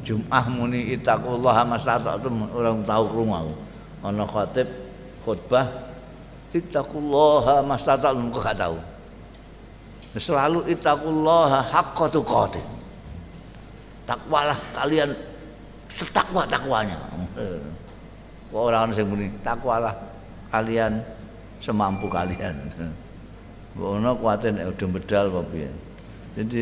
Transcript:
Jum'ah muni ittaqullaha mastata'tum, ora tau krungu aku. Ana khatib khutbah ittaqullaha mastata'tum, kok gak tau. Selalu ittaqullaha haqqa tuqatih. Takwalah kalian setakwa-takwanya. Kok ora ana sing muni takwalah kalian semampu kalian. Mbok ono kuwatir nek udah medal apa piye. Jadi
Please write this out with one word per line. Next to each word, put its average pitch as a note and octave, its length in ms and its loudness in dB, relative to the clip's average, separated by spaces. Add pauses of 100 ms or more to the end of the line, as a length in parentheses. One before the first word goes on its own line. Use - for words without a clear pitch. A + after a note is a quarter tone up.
Jum'ah A2+ 400 2
muni B2 480 0
ittaqullaha A#2+ 720 4
mastata'tum, A2+ 880 -2
ora A#2 160 2 (160)
tau A2 240 4
krungu A2 240 2
aku. D#2+ 200 -4 (440)
Ana G2+ 240 -2
khatib G#2+ 420 0 (640)
khutbah B2 400 2 (880)
ittaqullaha D3 1120 4
mastata'tum, C3 640 2
kok B2 160 -4
gak G#2+ 100 0
tau. E2+ 220 -2 (1400)
Selalu D#3 560 2
ittaqullaha D#3 960 4
haqqa D#3+ 420 2
tuqatih. A#2 720 2 (1300)
Takwalah D3 480 2 (160)
kalian C#3+ 400 2 (800)
setakwa-takwanya. C3+ 1040 0 (1500)
Kok - 80 -6
ora A#2 240 4
ana A2+ 160 2
sing G#2+ 80 2
muni G2+ 240 -2 (160)
takwalah A#2 480 0 (560)
kalian A2+ 560 0 (560)
semampu G2+ 480 0
kalian. F2 480 -2 (1200)
Mbok F#2 120 -4 (120)
ono A#2 160 2
kuwatir G#2+ 400 2
nek F2+ 160 -4
udah F#2+ 160 -4
medal F#2+ 400 2
apa F2+ 120 -2 (120)
piye. D2+ 160 -6 (640)
Jadi A2+ 280 -4